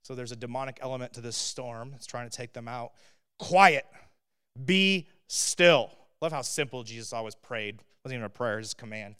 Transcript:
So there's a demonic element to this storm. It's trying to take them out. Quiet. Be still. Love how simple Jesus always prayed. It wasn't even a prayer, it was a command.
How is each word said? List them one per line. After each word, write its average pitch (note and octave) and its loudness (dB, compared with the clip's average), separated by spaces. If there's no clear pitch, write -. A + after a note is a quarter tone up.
So - -14
there's B2 -10
a B2 -10
demonic B2 -8
element B2+ -8
to B2 -14
this A#2 -8
storm. A#2+ -8
It's - -18
trying A#2+ -10
to - -14
take B2 -12
them A#2 -12
out. A#2+ -8
Quiet. F3+ 6
Be F#3+ 4
still. D#3+ 6
Love D#3+ -2
how C#3+ -6
simple C3 -4
Jesus A2+ -12
always A2+ -8
prayed. G#2+ -8
It G#2 -20
wasn't C3 -8
even A2+ -6
a G2+ -6
prayer, A#2 -2
it G#2+ -4
was A2 -8
a - -8
command. G#2+ -12